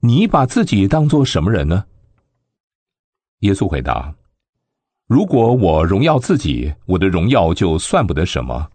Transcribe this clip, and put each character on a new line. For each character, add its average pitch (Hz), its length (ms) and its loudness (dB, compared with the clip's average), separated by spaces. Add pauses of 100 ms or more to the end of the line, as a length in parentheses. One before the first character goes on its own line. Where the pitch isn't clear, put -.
你 127 260 2
把 160 180 2
自 220 200 0
己 101 240 0
当 156 200 0
作 143 160 2
什 95 180 -2
么 98 100 0
人 76 160 -2
呢？” 90 180 -2 (1500)
耶 101 140 2
稣 98 140 -2
回 73 120 -4
答 65 320 -6 (960)
：“如 135 180 2
果 120 300 2
我 82 300 2
荣 98 180 0
耀 156 160 2
自 165 180 0
己， 67 380 -4 (120)
我 90 120 0
的 95 100 2
荣 87 200 0
耀 90 260 2
就 82 240 0
算 156 260 -2
不 87 80 -4
得 78 140 -2
什 - 180 -6
么。 62 300 -8